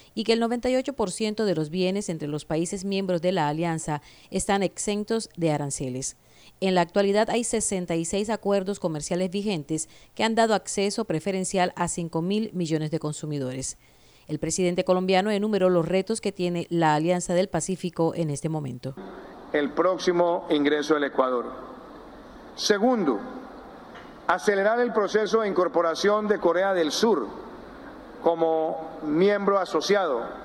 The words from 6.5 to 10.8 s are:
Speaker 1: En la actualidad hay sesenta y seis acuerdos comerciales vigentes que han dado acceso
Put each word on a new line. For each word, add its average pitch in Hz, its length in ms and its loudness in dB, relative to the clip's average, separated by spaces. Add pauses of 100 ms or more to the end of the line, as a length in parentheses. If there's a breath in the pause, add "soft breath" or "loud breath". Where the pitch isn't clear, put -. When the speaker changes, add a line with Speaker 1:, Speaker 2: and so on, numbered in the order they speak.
Speaker 1:
En 185 160 2
la 180 60 6
actualidad 202 480 2
hay 233 160 0
sesenta 185 500 -2
y 165 80 0
seis 202 260 -2
acuerdos 202 520 0
comerciales 175 500 -2
vigentes 180 560 -2 (260 soft breath)
que 220 120 0
han 226 100 2
dado 226 180 6
acceso 202 520 0